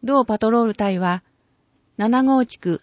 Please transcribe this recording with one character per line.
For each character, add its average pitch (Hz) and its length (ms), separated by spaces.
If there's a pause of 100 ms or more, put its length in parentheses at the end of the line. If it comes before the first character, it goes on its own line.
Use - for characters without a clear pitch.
同 262 200
パ 220 140
ト 220 120
ロ 233 120
ー 233 40
ル 214 80
隊 196 240
は、 180 260 (720)
七 233 260
郷 262 240
地 - 120
区 175 240